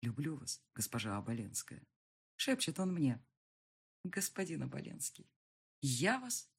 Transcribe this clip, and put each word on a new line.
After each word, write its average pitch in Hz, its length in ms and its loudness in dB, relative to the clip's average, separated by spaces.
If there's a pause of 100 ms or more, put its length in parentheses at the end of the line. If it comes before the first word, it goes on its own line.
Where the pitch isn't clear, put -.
«Люблю 139 340 0
вас, 127 280 -6 (120)
госпожа 107 420 0
Оболенская», 107 640 -4 (540)
шепчет 254 440 2
он 185 140 4
мне. 139 300 4 (800)
«Господин 185 600 -2
Оболенский, - 640 -6 (540)
я 143 380 4
вас 247 400 -6